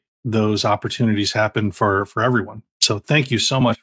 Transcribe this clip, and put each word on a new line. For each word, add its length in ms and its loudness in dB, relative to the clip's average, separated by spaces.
those 420 0
opportunities 680 0
happen 380 0
for, 340 0
for 160 -4
everyone. 400 0
So 200 0
thank 320 0
you 80 2
so 200 0
much 220 2